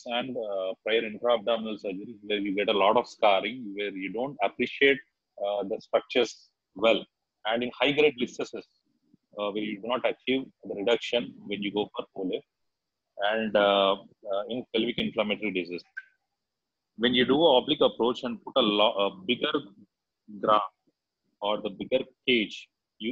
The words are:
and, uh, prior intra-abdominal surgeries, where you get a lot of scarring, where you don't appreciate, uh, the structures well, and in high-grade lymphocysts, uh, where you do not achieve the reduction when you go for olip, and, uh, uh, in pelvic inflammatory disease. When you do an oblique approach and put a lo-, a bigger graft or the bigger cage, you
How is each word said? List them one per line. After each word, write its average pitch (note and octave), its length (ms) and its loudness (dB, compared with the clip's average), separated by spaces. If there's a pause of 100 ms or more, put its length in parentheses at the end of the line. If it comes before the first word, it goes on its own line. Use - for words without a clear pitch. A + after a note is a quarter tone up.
and, B2 280 -4
uh, G2 380 -4 (100)
prior A2+ 220 0
intra-abdominal A2 720 -2
surgeries, G#2 460 -10
where G#2 160 -2
you G2+ 160 -2
get G2+ 120 0
a A2 60 4
lot G#2 240 4
of A#2+ 100 0
scarring, G#2 680 0
where G2+ 160 -4
you F#2+ 200 -8
don't B2+ 300 -6
appreciate, C3+ 560 2 (480)
uh, G2+ 200 -2
the - 140 -4
structures - 720 -2 (240)
well, G#2 320 2 (400)
and A#2 160 0
in B2 180 -4
high-grade C#3+ 400 4
lymphocysts, - 600 -8 (580)
uh, G#2 140 -2
where G#2+ 100 -4
you G#2+ 200 -6
do A2 60 -10
not B2 160 -2
achieve B2+ 420 -2 (180)
the G2 100 -8
reduction A#2 580 0 (140)
when G2+ 160 -6
you G2+ 100 -2
go G2+ 240 -2
for B2 100 -6 (120)
olip, F#2 240 -4 (880)
and, A2 240 0
uh, G2 380 6
uh, G2+ 560 -8
in A#2+ 240 -6
pelvic A2+ 240 -2
inflammatory G#2 540 -2
disease. F2 320 -6 (1120)
When B2 160 0
you B2 120 4
do C3 100 2 (100)
an C3+ 160 8
oblique C#3+ 200 -2
approach A#2+ 420 0
and A#2+ 200 -8
put A2+ 120 -16
a C3+ 60 4
lo-, G#2 440 2
a F#2 200 -6
bigger B2 260 -2 (880)
graft G#2+ 240 4 (760)
or G#2 200 0
the G#2+ 80 -4
bigger G#2 340 -2 (220)
cage, A#2 440 0 (300)
you A2+ 120 -6